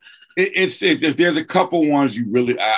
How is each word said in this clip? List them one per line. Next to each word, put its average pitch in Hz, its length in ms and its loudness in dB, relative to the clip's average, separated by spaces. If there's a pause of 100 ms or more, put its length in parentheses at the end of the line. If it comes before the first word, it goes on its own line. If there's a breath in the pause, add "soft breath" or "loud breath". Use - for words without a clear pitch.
(380 soft breath)
It, 190 180 0
it's, 185 260 -2
it, 160 360 0
there's 170 180 2
a 156 80 -2
couple 180 460 0
ones 139 260 0
you 117 140 -4
really, 120 280 0
uh, 107 200 0